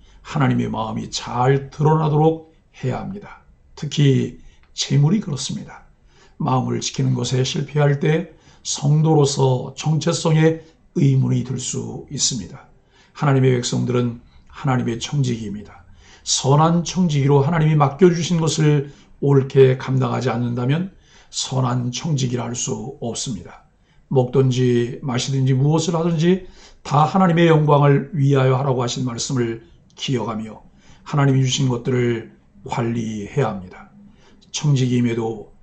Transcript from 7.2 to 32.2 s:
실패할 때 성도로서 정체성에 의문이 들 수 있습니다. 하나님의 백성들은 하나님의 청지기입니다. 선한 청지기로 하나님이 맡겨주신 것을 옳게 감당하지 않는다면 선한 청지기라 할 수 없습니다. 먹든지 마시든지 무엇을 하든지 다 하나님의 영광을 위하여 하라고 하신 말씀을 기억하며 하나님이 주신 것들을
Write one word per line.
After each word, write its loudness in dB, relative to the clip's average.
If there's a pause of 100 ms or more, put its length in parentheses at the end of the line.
실패할 0
때 0 (300)
성도로서 2
정체성에 2 (340)
의문이 2
들 -6
수 -10
있습니다. -6 (460)
하나님의 2
백성들은 -2 (280)
하나님의 -4
청지기입니다. -6 (380)
선한 2
청지기로 2
하나님이 2
맡겨주신 2
것을 0 (300)
옳게 4
감당하지 -2
않는다면 -2 (380)
선한 -2
청지기라 -2
할 -6
수 -8
없습니다. -10 (460)
먹든지 2
마시든지 -2
무엇을 2
하든지 0 (360)
다 2
하나님의 4
영광을 4
위하여 2
하라고 0
하신 -4
말씀을 -4 (300)
기억하며 -6 (420)
하나님이 2
주신 0
것들을 -2 (320)